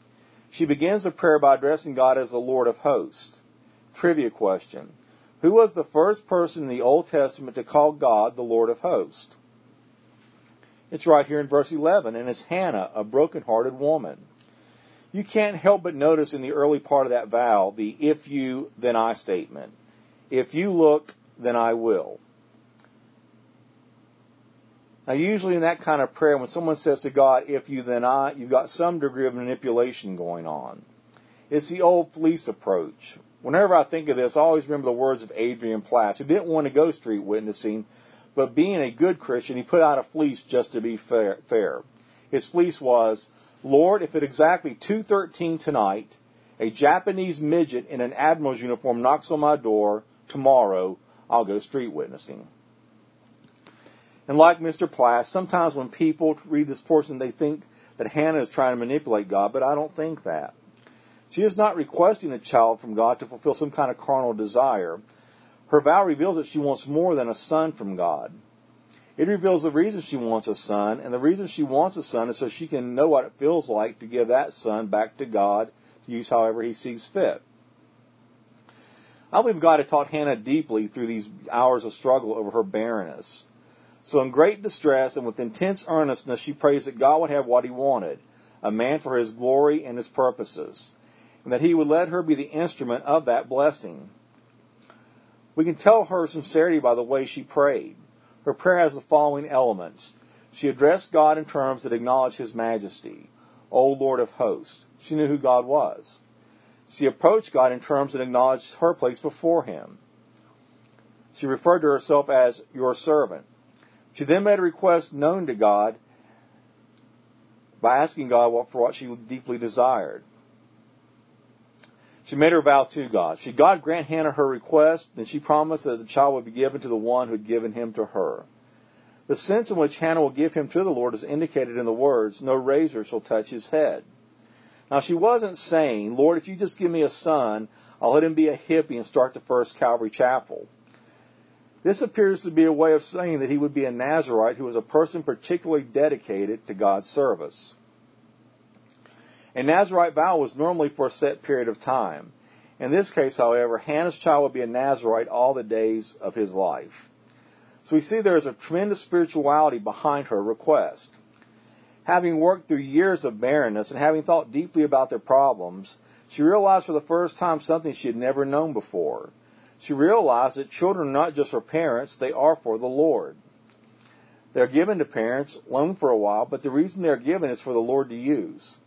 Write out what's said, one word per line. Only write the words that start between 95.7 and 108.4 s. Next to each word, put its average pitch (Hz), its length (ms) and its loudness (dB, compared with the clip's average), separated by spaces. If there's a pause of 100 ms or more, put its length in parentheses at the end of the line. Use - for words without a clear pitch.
tell 214 300 6
her 175 200 -2
sincerity 156 540 0
by 120 160 2
the 120 80 -2
way 131 240 -2
she 131 160 -12
prayed. 143 520 -2 (480)
Her 135 120 -2
prayer 180 240 2
has 151 160 2
the 139 60 -14
following 147 460 0
elements. 117 680 -2 (340)
She - 160 -6
addressed 143 440 2
God 156 260 4
in 156 80 -8
terms 135 380 -4
that 123 100 -6
acknowledge 127 440 0
his 117 180 -10
majesty, 110 720 -8 (400)
"O 131 220 2
Lord 135 280 -2
of 117 120 -2
hosts." - 560 -6 (100)
She - 160 -14
knew 151 140 0
who 143 100 -2
God 123 280 2
was. 131 540 -4 (680)
She - 160 -4
approached 190 480 2
God 127 180 4
in 123 100 -6
terms 139 320 -2
that 131 80 -4
acknowledged 127 580 0